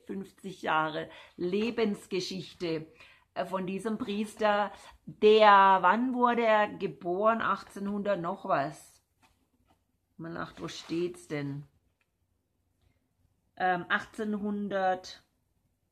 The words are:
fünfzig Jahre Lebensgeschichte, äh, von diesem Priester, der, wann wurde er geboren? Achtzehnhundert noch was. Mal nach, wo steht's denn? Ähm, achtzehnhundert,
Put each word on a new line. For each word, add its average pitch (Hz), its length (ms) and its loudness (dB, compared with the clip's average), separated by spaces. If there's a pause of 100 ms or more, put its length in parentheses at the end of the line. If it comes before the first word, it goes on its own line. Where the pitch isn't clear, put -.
fünfzig 196 560 -14
Jahre 156 480 -2 (260)
Lebensgeschichte, 185 1500 -4 (480)
äh, 190 100 -6
von 185 220 -6
diesem 196 320 -6
Priester, 208 760 -2 (320)
der, 202 800 8
wann 233 320 2
wurde 240 320 2
er 214 200 4
geboren? 190 760 -2
Achtzehnhundert 196 800 -4
noch 185 260 -8
was. 151 560 -4 (1120)
Mal 165 160 -14
nach, 170 260 -10
wo 170 100 -12
steht's 175 600 -8
denn? 143 360 -8 (1900)
Ähm, 180 320 -2
achtzehnhundert, 202 1300 -4 (680)